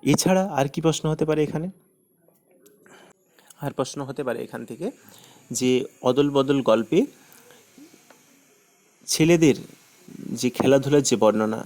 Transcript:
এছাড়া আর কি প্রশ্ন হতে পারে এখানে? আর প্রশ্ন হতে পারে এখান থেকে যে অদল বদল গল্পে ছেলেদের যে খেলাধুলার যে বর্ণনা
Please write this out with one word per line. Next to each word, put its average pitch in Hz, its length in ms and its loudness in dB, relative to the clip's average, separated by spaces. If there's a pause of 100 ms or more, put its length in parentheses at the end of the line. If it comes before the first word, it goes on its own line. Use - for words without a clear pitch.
এছাড়া 185 400 2 (160)
আর 135 140 2
কি - 80 -8
প্রশ্ন 156 320 0
হতে 156 160 -2
পারে 151 180 0
এখানে? 156 220 -6 (2000)
আর 143 140 -6
প্রশ্ন 135 200 -6 (100)
হতে 139 180 -10
পারে 120 200 -4
এখান 120 240 -14
থেকে 139 160 -10 (720)
যে 127 120 0 (380)
অদল 143 280 2
বদল 139 220 2 (120)
গল্পে 113 300 2 (2000)
ছেলেদের 160 480 4 (840)
যে 123 100 0
খেলাধুলার 135 580 2
যে 123 140 2
বর্ণনা 107 420 2